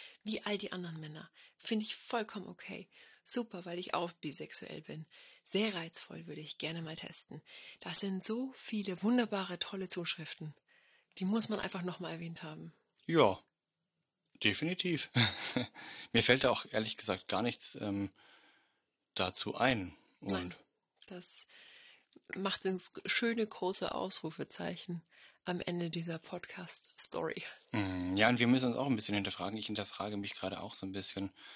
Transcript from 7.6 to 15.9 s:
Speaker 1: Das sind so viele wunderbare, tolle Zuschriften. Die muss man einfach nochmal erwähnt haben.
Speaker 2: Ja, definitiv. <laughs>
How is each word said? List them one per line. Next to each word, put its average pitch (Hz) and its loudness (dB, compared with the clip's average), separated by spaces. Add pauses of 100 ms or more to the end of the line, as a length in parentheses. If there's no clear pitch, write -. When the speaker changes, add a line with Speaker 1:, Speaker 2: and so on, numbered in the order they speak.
Speaker 1:
Das 170 8
sind 190 2
so 254 0
viele 196 -4
wunderbare, 208 2
tolle 190 -6
Zuschriften. 165 0 (680)
Die 190 -2
muss 220 2
man 208 -2
einfach 185 -4
nochmal 175 -6
erwähnt 165 -10
haben. 160 -12 (320)
Speaker 2:
Ja, 135 6 (1040)
definitiv. 156 2 (540)
<laughs> - -12